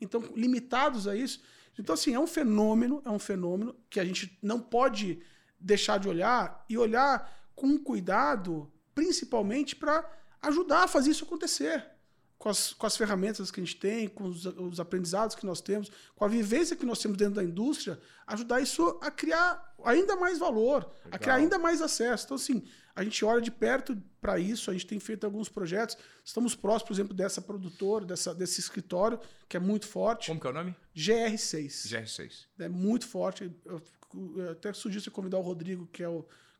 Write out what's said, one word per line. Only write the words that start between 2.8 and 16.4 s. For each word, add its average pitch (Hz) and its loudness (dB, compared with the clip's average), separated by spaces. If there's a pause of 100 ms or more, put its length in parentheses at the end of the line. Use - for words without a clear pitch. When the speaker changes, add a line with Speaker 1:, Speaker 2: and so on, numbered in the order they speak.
Speaker 1:
é 247 -4
um 208 -2
fenômeno 190 -2 (120)
que - -2
a 180 2
gente 185 -4
não 214 0
pode 226 0 (380)
deixar 202 4
de 196 -2
olhar 190 2
e 220 -2
olhar 240 2
com 277 4
cuidado, 196 0 (220)
principalmente 269 0
pra - 2 (380)
ajudar 320 4
a 359 6
fazer 294 6
isso - -2
acontecer, 311 -2 (600)
com 214 2
as, - 0
com - -4
as 208 0
ferramentas 202 0
que - -8
a 180 -4
gente 165 -6
tem, 214 -2
com - -10
os, 180 -6
os 180 -8
aprendizados 180 0
que - -8
nós 180 -4
temos, 202 -2 (240)
com - 0
a 202 4
vivência 233 2